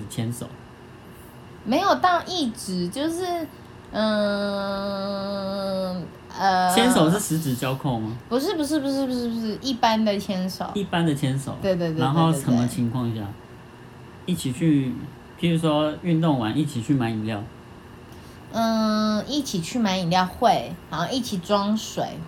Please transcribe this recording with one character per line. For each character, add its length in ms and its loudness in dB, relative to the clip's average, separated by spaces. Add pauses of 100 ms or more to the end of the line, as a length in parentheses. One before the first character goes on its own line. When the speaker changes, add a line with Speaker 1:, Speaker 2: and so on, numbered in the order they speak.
Speaker 1:
牵 240 -4
手？ 160 -8 (1160)
Speaker 2:
没 160 2
有 160 6
到 320 4
一 240 -2
直， 380 -4
就 200 -2
是 380 -2 (460)
嗯， 2000 -2 (340)
呃， 360 4
Speaker 1:
牵 180 6
手 180 6
是 100 4
十 200 0
指 160 0
交 200 -2
扣 240 -2
吗？ 180 -6 (100)
Speaker 2:
不 120 0
是， 160 0
不 100 0
是， 140 0
不 100 -2
是， 160 0
不 80 -2
是， 160 -2
不 100 -2
是， 220 -2
一 140 -2
般 280 4
的 140 2
牵 320 -2
手。 240 -6
Speaker 1:
一 120 0
般 200 2
的 80 4
牵 240 0
手。 240 -6
Speaker 2:
对， 140 2
对， 140 0
对， 80 -2
对， 40 2
Speaker 1:
然 100 4
后 220 6
什 180 0
么 160 4
情 220 0
况 200 -2
下？ 40 -2
Speaker 2:
对， 80 -6
对， 40 -6
对。 80 -8 (920)
Speaker 1:
一 100 0
起 160 -2
去， 400 4 (480)
譬 120 2
如 60 2
说 440 2
运 180 2
动 200 4
完 180 0
一 80 2
起 160 -4
去 120 -2
买 180 2
饮 140 -2
料。 180 -4 (1080)
Speaker 2:
嗯， 760 2
一 140 0
起 200 -2
去 160 -4
买 200 2
饮 120 0
料 160 6
会， 480 2 (160)
然 100 -6
后 120 0
一 100 0
起 160 -2
装 400 2
水 400 -4 (100)